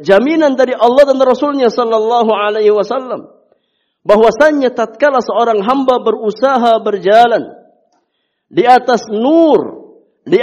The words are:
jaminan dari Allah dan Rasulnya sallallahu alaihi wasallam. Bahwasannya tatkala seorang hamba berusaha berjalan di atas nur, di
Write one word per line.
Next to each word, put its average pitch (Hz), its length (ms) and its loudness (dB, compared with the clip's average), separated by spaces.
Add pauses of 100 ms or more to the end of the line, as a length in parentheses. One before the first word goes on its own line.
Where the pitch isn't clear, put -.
jaminan 262 580 0
dari 254 160 0
Allah 247 320 2
dan 262 160 0
Rasulnya 262 480 0
sallallahu 226 640 -2
alaihi 208 400 0
wasallam. 240 560 -8 (720)
Bahwasannya 240 720 2
tatkala 247 480 -2
seorang 214 420 -2
hamba 262 380 -2
berusaha 226 800 0
berjalan 208 680 0 (1000)
di 226 160 0
atas 247 420 2
nur, 262 840 0 (320)
di 185 160 2